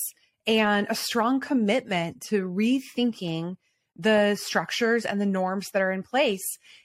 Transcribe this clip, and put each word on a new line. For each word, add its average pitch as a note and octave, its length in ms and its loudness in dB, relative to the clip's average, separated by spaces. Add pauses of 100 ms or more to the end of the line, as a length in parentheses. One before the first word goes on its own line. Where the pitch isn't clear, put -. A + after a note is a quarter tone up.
(460)
and G#3 440 4
a A3+ 40 0
strong A#3+ 460 0
commitment G#3 800 0
to F#3+ 280 -2
rethinking F#3+ 1080 -2 (400)
the G#3 400 4
structures A3 680 0
and G3+ 160 -2
the G3+ 60 0
norms F#3+ 460 -2
that G3 100 2
are F#3+ 100 0
in F#3+ 100 -4
place. A#3+ 560 -2 (260)